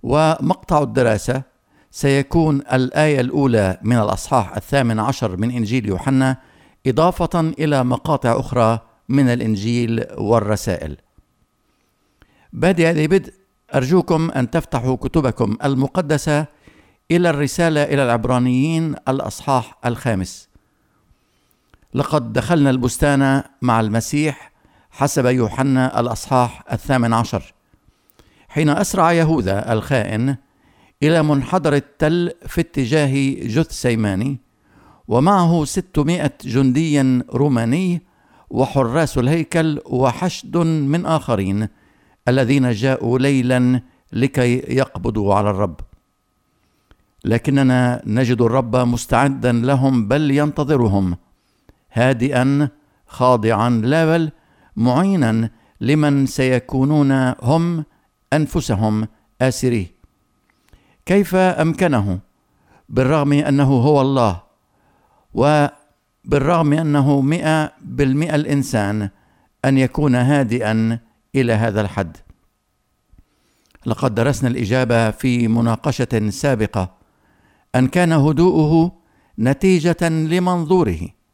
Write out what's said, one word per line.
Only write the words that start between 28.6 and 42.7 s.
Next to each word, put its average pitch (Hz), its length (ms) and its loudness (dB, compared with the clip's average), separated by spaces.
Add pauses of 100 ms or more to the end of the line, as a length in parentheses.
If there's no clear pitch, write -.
أسرع 175 440 0
يهوذا 123 600 0
الخائن 120 640 -2 (680)
إلى 156 200 4
منحدر 151 520 0
التل 165 580 -2 (140)
في 156 140 -6
اتجاه 139 760 0 (120)
جثسيماني، 117 920 -2 (720)
ومعه 165 560 2
ستمائة 151 680 -2 (120)
جندي 135 760 2
روماني 139 840 -2 (480)
وحراس 131 680 0
الهيكل 156 680 0
وحشد 139 680 -2
من 160 500 0
آخرين 107 640 -2 (600)
الذين 127 440 2